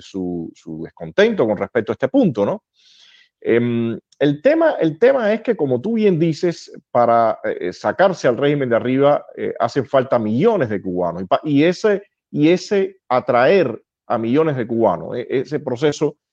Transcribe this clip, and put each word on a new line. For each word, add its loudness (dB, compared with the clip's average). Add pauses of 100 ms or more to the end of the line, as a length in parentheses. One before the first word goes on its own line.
su, -8
su -14
descontento -2
con 0
respecto -4
a -4
este -4
punto, 0
¿no? -4 (760)
Em, 0 (200)
el 0
tema, 2
el -2
tema 2
es -2
que, -2
como -2
tú -4
bien 2
dices, -2 (200)
para, 4
eh, -4
eh, -4
sacarse 0
al 2
régimen 0
de 2
arriba, 2 (100)
eh, -6
hacen -2
falta 0
millones 0
de -4
cubanos. -4
Y -10
pa-, 0
y 2
ese, 0 (260)
y 2
ese -2 (100)
atraer 2 (240)
a -2
millones 0
de -4
cubanos, -2
eh, -8
ese -4
proceso, -2 (140)